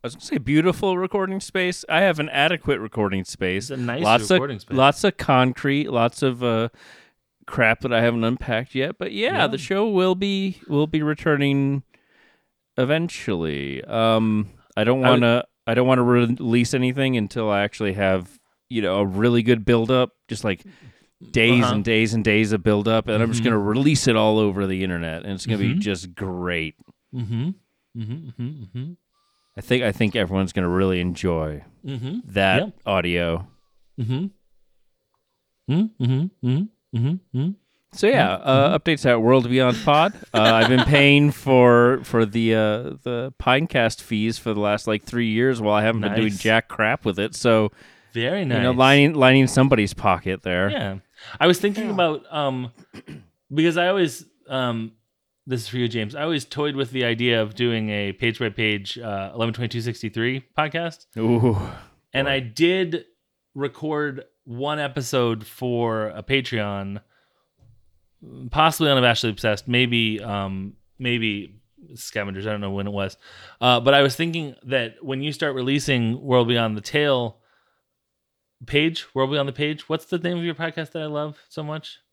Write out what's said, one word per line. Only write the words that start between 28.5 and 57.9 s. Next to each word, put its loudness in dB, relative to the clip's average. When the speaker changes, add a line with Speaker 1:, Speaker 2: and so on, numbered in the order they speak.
Speaker 2:
mm-hmm. -12
Speaker 1:
I -14
think, 0
I 0
think 0
everyone's 0
gonna 0
really 2
enjoy -2
Speaker 2:
Mm-hmm. -8
Speaker 1:
that 2
Speaker 2:
Yeah. -12
Speaker 1:
audio. -2
Speaker 2:
Mm-hmm. -4
Mm-hmm, 0
mm-hmm, -2
mm-hmm. 2
Mm-hmm, 0
mm-hmm. -2
Speaker 1:
So, 0
yeah, 2
Speaker 2:
Mm-hmm, -4
Speaker 1:
uh, 6
Speaker 2:
mm-hmm. 2
Speaker 1:
updates -2
at 4
World 4
Beyond 2
Pod. 4
Speaker 2:
<laughs> -18
Speaker 1:
Uh, 4
I've 6
been 4
paying 6
for, 6
for 2
the, 0
uh, 2
the -6
Pinecast 0
fees -2
for -4
the -2
last, -2
like, -2
three -4
years 0
while 2
I 2
haven't 0
been -2
doing 2
Speaker 2:
Nice. -8
Speaker 1:
jack 2
crap -2
with -2
it, -4
so, 2
Speaker 2:
Very -2
Speaker 1:
you -4
know, 0
Speaker 2:
nice. 0
Speaker 1:
lining, 6
lining 6
somebody's 4
pocket -2
there. 0
Speaker 2:
Yeah. -6
I 4
was 6
thinking -2
Speaker 3:
Yeah. -4
Speaker 2:
about, 0
um, -4
<clears throat> -20
because 2
I 2
always, -2
um, -4
this -4
is -12
for -8
you, 0
James. -6
I -6
always -2
toyed -4
with -4
the -2
idea 2
of -4
doing 0